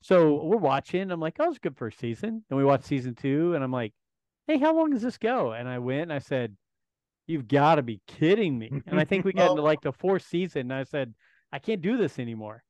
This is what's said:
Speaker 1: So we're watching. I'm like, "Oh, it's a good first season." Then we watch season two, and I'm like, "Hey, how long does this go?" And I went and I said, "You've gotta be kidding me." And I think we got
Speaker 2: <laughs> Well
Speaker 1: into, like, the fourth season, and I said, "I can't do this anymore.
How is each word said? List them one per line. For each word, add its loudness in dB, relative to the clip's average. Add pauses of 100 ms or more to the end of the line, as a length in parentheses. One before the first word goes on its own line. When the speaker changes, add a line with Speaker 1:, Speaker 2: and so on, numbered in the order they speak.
Speaker 1:
So 4
we're 2
watching. -2
I'm -4
like, -6
"Oh, 2
it's -4
a -20
good -6
first -8
season." -6
Then -2
we 4
watch 4
season -4
two, -2
and -2
I'm -6
like, -6 (540)
"Hey, 0
how 2
long 2
does -2
this -6
go?" -2
And -8
I -6
went -2
and -6
I -4
said, -4 (680)
"You've -6
gotta 6
be -8
kidding 2
me." -8 (160)
And 0
I 2
think 0
we -2
got 2
Speaker 2:
<laughs> 8
Well 6
Speaker 1:
into, 0
like, 2
the -4
fourth 0
season, -4
and -4
I -6
said, -6 (380)
"I -8
can't -4
do 0
this -2
anymore. -10